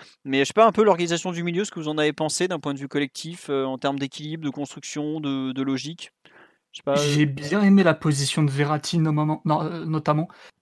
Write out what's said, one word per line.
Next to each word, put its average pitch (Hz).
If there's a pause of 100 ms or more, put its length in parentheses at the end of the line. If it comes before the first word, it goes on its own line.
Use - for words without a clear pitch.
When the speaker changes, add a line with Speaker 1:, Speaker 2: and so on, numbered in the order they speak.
(220)
Speaker 1:
Mais 135
je 135
sais -
pas, 220
un 220
peu 208
l'organisation 175
du 170
milieu, 175
ce -
que -
vous 151
en 151
avez 151
pensé 160
d'un 180
point 143
de 135
vue 139
collectif, 147
euh, 135
en 131
termes 139
d'équilibre, 151
de 147
construction, 147
de, 135
de 131
logique. 135 (580)
Je -
sais -
pas, 139
euh. 147
Speaker 2:
J'ai 151
bien 147
aimé 196
la 165
position 143
de 147
Verratti, 147
no-, 160
moment, 151
non, 156
euh, 160
notamment. 156 (320)